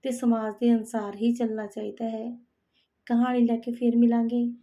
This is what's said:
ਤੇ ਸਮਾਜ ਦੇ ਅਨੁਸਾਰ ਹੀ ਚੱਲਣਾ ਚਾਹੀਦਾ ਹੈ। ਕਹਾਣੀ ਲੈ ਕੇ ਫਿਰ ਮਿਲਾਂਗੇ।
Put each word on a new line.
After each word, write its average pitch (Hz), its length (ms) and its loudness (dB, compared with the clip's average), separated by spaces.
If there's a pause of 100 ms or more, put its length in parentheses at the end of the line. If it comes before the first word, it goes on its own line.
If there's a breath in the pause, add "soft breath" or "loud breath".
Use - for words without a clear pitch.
ਤੇ 262 100 -4
ਸਮਾਜ 233 480 0
ਦੇ 240 140 4
ਅਨੁਸਾਰ 220 420 -4
ਹੀ 226 180 0
ਚੱਲਣਾ 220 320 -4
ਚਾਹੀਦਾ 214 440 -8
ਹੈ। 226 300 -10 (680)
ਕਹਾਣੀ 240 400 2
ਲੈ 233 120 2
ਕੇ 240 140 -6
ਫਿਰ 240 260 2
ਮਿਲਾਂਗੇ। 240 640 2